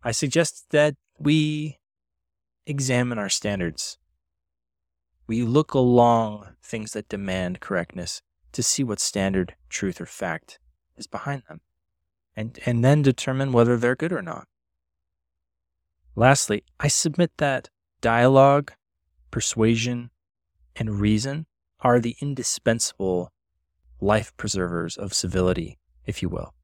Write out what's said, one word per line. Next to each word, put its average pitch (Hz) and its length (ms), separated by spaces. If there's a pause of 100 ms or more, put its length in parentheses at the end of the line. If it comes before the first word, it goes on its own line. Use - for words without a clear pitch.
I 120 80
suggest 151 600
that 147 240 (220)
we 151 640 (840)
examine 127 520
our 101 120
standards. 92 680 (1300)
We 117 160
look 135 300
along 117 880
things 107 320
that 104 160
demand 92 500
correctness 87 640 (300)
to - 100
see - 220
what 110 160
standard, 95 560 (140)
truth, - 320
or - 40
fact - 540 (380)
is - 100
behind 139 400
them, - 140 (760)
and, 110 300
and 120 180
then 147 180
determine 135 500
whether 120 260
they're 120 180
good 165 160
or 147 100
not. - 240 (1700)
Lastly, 117 480 (160)
I 147 100
submit 170 480
that 135 320 (320)
dialogue, 135 720 (580)
persuasion, 117 800 (640)
and 107 240
reason 117 460 (340)
are 123 200
the 120 200
indispensable 113 1120 (680)
life 107 340
preservers 87 640
of 101 160
civility, 90 640 (260)
if - 160
you 85 60
will. - 260 (100)